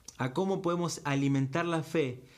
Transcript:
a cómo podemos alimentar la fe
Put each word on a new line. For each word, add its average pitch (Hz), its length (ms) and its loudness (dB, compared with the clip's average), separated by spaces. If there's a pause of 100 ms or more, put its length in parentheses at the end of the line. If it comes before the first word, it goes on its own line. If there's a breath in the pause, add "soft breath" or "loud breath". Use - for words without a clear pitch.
(180)
a 131 160 -2
cómo 190 280 0
podemos 175 440 -2
alimentar 139 600 2
la 165 160 0
fe 147 420 -2 (140 loud breath)